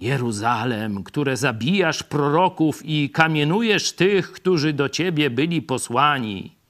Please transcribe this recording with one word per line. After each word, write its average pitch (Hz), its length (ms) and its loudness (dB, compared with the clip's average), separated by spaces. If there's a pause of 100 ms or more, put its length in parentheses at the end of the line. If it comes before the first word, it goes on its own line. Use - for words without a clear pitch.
Jeruzalem, 110 1040 -2
które 139 320 -2
zabijasz 143 640 0
proroków 151 840 0
i 151 240 0
kamienujesz 160 800 2
tych, 185 400 2
którzy 156 400 0
do 139 160 0
ciebie 151 420 0
byli 151 320 0
posłani. 123 920 -2 (160)